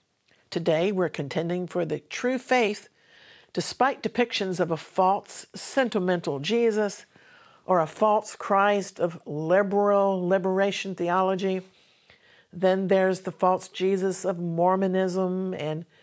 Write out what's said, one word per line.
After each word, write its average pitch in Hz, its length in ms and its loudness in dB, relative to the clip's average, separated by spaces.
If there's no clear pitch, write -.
Today, 170 400 0
we're 185 180 0
contending 170 600 -4
for 175 160 -2
the 156 160 -4
true - 380 -4
faith, 233 500 0
despite - 480 -2
depictions 202 580 -2
of 170 100 0
a 160 60 0
false, - 800 -2
sentimental 180 840 -2
Jesus 214 640 0
or 185 160 2
a 160 60 2
false 214 500 0
Christ 196 640 0
of 170 240 -2
liberal 196 1040 2
liberation 190 640 0
theology. 185 680 0
Then 185 360 2
there's 190 340 4
the 180 100 -6
false 185 360 0
Jesus 185 560 -2
of 185 140 -2
Mormonism 185 1160 0
and 156 300 -6